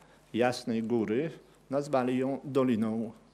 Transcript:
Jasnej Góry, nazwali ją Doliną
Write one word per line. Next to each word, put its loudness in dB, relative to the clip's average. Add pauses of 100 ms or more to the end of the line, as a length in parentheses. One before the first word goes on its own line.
(340)
Jasnej 0
Góry, 0 (400)
nazwali 0
ją -2
Doliną 2 (220)